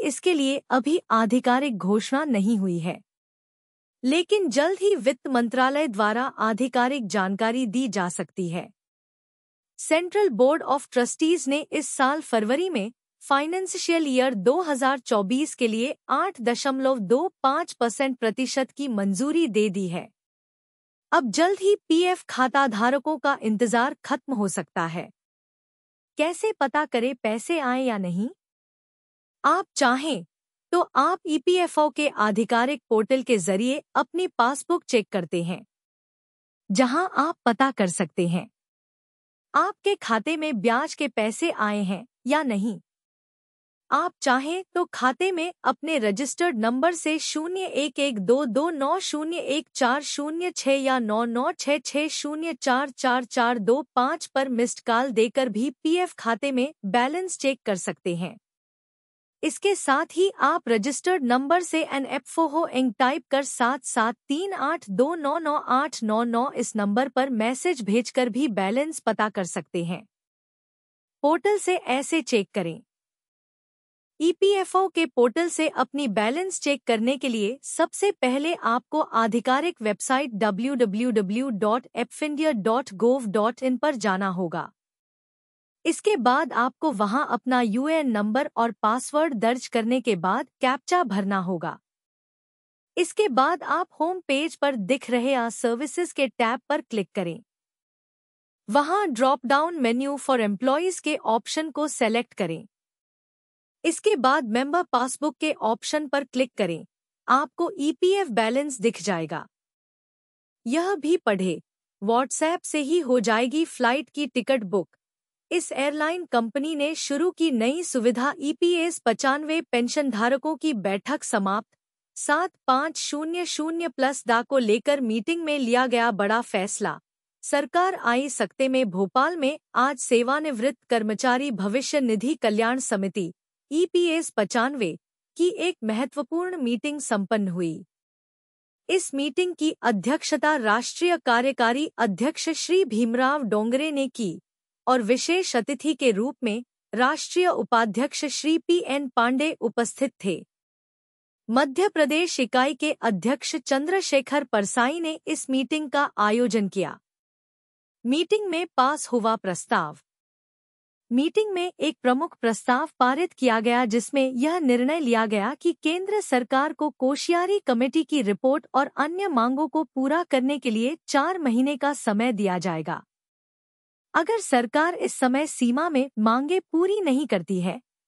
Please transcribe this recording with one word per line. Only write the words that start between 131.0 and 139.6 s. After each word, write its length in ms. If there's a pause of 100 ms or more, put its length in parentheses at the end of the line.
भविष्य 500
निधि 340
कल्याण 460
समिति 520 (380)
ईपीएस 600
पचानवे 640 (420)
की 120 (100)
एक 260
महत्वपूर्ण 720
मीटिंग 440
संपन्न 480
हुई। 360 (1040)
इस 260
मीटिंग 400
की 280